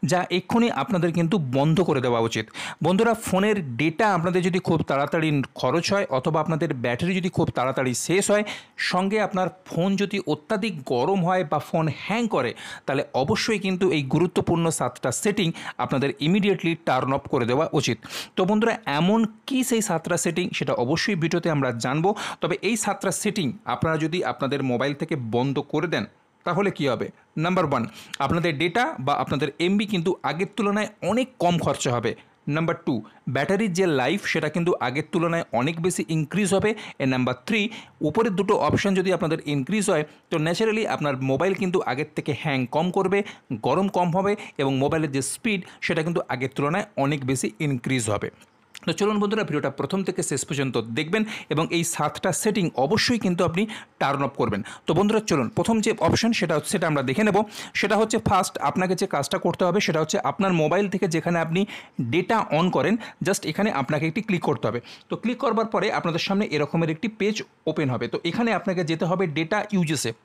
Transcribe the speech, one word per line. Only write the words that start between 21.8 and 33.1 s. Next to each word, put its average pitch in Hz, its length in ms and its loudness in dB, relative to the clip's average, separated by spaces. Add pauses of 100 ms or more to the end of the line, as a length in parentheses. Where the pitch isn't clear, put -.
জানবো। 156 240 2 (320)
তবে 170 140 0 (140)
এই 233 140 0
সাতটা 196 280 -2 (100)
সেটিং 202 260 0 (260)
আপনারা 160 300 0
যদি 160 160 -2 (120)
আপনাদের 135 280 -2 (140)
মোবাইল 135 280 0
থেকে 160 140 -2 (200)
বন্ধ 131 200 2 (180)
করে 156 200 0
দেন, 120 100 -2 (420)
তাহলে 185 320 0
কি 151 140 0
হবে? 110 160 -2 (380)
নাম্বার 180 240 2
ওয়ান, 127 140 2 (420)
আপনাদের 165 260 2 (100)
ডেটা 175 220 2 (220)
বা 143 80 2 (100)
আপনাদের 143 260 -2 (180)
এমবি 208 260 2
কিন্তু 180 180 0 (180)
আগের 175 260 -2
তুলনায় 202 340 0 (220)
অনেক 247 160 2 (160)
কম 175 120 6 (100)
খরচা 143 300 0
হবে। 113 160 0 (440)
নাম্বার 165 200 0 (100)
টু, 156 80 0 (420)